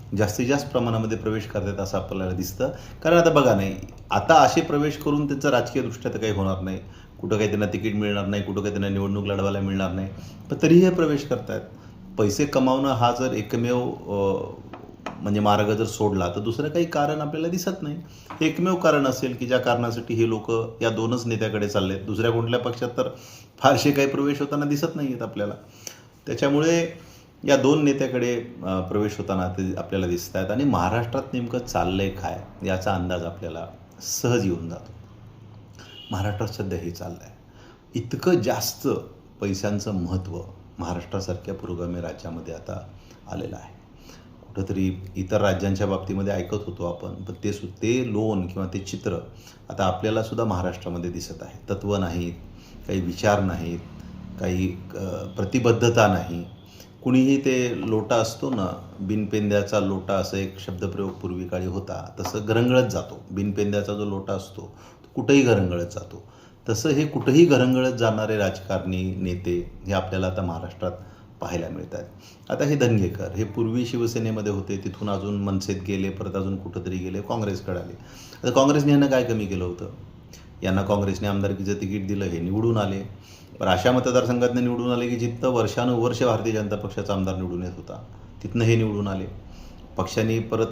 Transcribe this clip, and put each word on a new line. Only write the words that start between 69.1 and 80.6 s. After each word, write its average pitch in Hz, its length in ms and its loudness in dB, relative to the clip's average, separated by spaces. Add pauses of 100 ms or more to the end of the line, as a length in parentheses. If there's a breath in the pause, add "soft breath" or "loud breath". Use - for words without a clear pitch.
नेते 90 580 -2 (140)
हे 98 60 -2
आपल्याला 92 340 0
आता 92 160 -2
महाराष्ट्रात 90 500 -4 (480 loud breath)
पाहायला 82 280 -4
मिळत 80 260 -10
आहेत. - 120 -8 (440 loud breath)
आता 127 140 0
हे 147 120 2
धनगेकर 95 600 2
हे 110 80 0
पूर्वी 117 420 -2
शिवसेनेमध्ये 110 640 -2
होते, 98 320 -4
तिथून 104 260 -6
अजून 101 320 -2
मनसेत 95 340 -2 (100)
गेले, 98 220 -2
परत 95 260 -6
अजून 98 220 -2
कुठंतरी 90 400 -6
गेले, 92 240 -4
काँग्रेसकडे 98 580 -4
आले. 87 140 -10 (500 loud breath)
आता 123 80 0
काँग्रेसने 143 420 6
यांना 143 140 8
काय 127 180 4
कमी 107 220 0
केलं 92 180 -2
होतं? 90 260 -6 (720 loud breath)